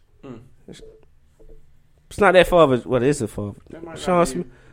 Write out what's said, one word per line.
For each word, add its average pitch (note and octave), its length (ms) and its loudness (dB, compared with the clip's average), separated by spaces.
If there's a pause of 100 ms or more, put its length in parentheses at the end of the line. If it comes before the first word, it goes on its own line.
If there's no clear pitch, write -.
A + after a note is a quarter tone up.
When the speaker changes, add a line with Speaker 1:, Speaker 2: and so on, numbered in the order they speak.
(240)
Speaker 1:
Hmm. C3 120 -16 (1700)
Speaker 2:
It's - 100 -16
not G3 140 4
that F3 140 6
far F3 160 4
of C3 220 2
a, - 40 -16
well, A#2+ 140 -2
it B2+ 40 2
is C#3+ 140 -2
a G#2+ 60 -6
far. G2+ 260 -10 (160)
Speaker 1:
That E3 140 -20
might E3 80 -18
not D#3 80 -18
Speaker 2:
Sean F3 240 0
Speaker 1:
be. F3 80 -4
Speaker 2:
Smith, F3 160 -10 (260)